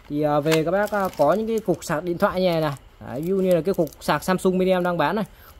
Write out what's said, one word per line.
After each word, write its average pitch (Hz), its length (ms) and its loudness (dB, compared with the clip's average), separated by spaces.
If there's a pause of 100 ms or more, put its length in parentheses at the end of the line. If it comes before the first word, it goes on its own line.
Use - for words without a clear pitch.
thì, 147 140 -2
à, 151 180 2
về 160 240 2
các 165 60 -2
bác, 202 200 0
à, 196 180 -2 (100)
có 147 140 4
những 220 140 -2
cái 226 120 -2
cục 190 260 -4
sạc 151 200 -4
điện 175 140 -4
thoại 185 220 0
như 185 80 2
này 165 120 0
này. 147 140 0 (340)
Đấy, 120 120 -8
ví 165 80 -6
dụ 196 80 0
như 185 180 2
là 165 60 4
cái 180 140 -2
cục 165 140 0 (120)
sạc 151 240 -2
Samsung 185 340 0
bên 185 100 2
em 185 140 2
đang 175 160 0
bán 156 180 2
này. 214 80 -2 (360)